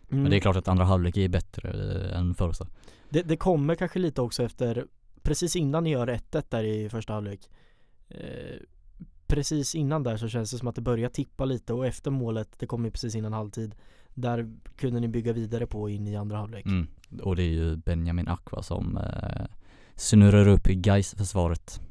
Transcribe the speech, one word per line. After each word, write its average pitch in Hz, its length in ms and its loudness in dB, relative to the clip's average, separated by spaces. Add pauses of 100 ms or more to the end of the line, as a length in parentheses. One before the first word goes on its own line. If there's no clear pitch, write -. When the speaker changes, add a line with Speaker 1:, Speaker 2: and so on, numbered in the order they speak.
(100)
Speaker 1:
Mm. 135 120 0
Speaker 2:
Men 139 80 4
det 101 60 6
är 95 40 4
klart 95 160 2
att 92 120 -2
andra 90 160 4
halvlek 90 320 4
är 95 120 2
bättre, - 400 -4 (440)
eh, 85 60 -4
än 87 160 0
första. - 320 -2 (440)
Speaker 1:
Det, 156 120 0
det 160 140 -2
kommer 165 380 2
kanske 185 240 -4
lite 165 240 -2
också 120 200 -4
efter, 120 440 -4 (360)
precis 160 340 0
innan 160 280 0
ni 160 60 0
gör 123 160 0
ett - 280 -6
ett 151 160 -4
där 113 140 -2
i 107 240 -4
första 110 240 -8
halvlek. 104 360 -8 (600)
Eh, - 480 -14 (720)
precis 147 460 -2
innan 151 280 -2
där 117 140 -2
så 113 120 -6
känns 110 220 -4
det 123 80 -8
som 123 100 -6
att 117 60 -6
det 123 60 -8
börjar 117 280 -2
tippa - 360 -6
lite, 127 280 -4
och 127 140 -2
efter - 240 -4
målet, 113 380 -4 (100)
det 123 80 -8
kom 120 180 -4
ju 110 60 -4
precis 113 240 -8
innan 107 180 -6
halvtid, 110 420 -8 (400)
där 120 380 -4 (240)
kunde 120 240 -2
ni 120 80 -2
bygga 113 240 -2
vidare 113 340 -4
på 104 240 -6
in 104 180 -6
i 104 80 -4
andra 104 200 -4
halvlek. 104 300 -8
Speaker 2:
Mm. 92 200 0 (360)
Och 92 140 0
det 90 60 2
är 82 100 2
ju 80 240 0
Benjamin 85 520 -2
Aqua - 340 -6
som, - 340 -4
eh, - 500 -6 (480)
snurrar 101 540 10
upp 98 220 8
i 95 40 4
Gais-försvaret. 95 1080 0 (100)